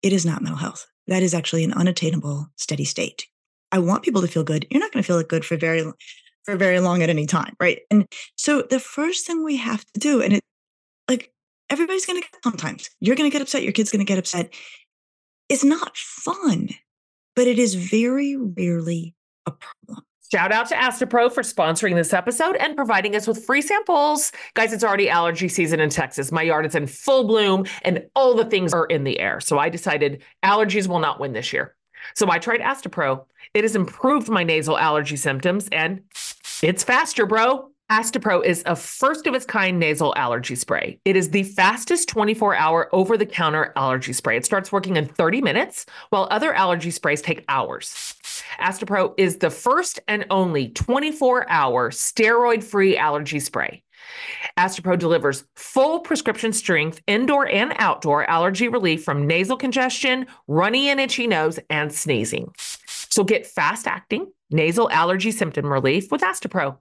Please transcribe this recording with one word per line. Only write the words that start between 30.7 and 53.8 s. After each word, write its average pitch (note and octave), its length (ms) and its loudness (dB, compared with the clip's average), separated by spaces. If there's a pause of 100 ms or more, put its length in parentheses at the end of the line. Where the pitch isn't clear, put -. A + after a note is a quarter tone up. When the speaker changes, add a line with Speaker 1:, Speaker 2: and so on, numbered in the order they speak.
Speaker 2:
will F3 120 0
not D#3 200 -2
win C#3 120 -6
this A2+ 200 -6
year. C3+ 220 -4 (400)
So G3+ 160 2
I E3+ 80 0
tried A3+ 220 -2
Astepro. D#3+ 680 -2 (260)
It G#3+ 120 -2
has G#3+ 120 2
improved B3+ 540 0
my G3 120 2
nasal D#3 360 0
allergy D3+ 380 0
symptoms E3 540 -2
and D#3+ 300 -2 (600)
it's F#3 200 0
faster, B3 440 2
bro. A#3 420 2 (220)
Astepro G#3+ 520 2
is F3 220 2
a E3+ 100 0
first D4+ 520 -2
of C#4 80 0
its B3 100 -2
kind F#3 340 0
nasal D3+ 380 2
allergy B2 380 -2
spray. - 500 -4
It F#3+ 100 2
is F3+ 140 2
the G3 140 0
fastest G#3+ 680 0
twenty-four G#3+ 460 2
hour D#3+ 400 2
over F#3+ 240 4
the G#3+ 80 2
counter D#3 500 0
allergy C3 380 -2
spray. A#2 240 0
It A#2 80 -4
starts F#3+ 260 -2
working F#3 240 0
in D3+ 80 0
thirty F3+ 380 0
minutes, A3 420 -2 (240)
while G3 220 0
other C#4 240 0
allergy F3 360 0
sprays D3+ 300 -2
take D#3+ 300 -6
hours. G2+ 640 -4 (440)
Astepro F#3+ 600 -2
is F#3 200 2
the E3+ 120 2
first D4+ 580 0
and G#3 220 -2
only E3+ 380 0
twenty-four C4 840 0
hour B2+ 400 2
steroid A#3 760 2
free G3 320 4
allergy D3 440 -2
spray. - 420 -6 (760)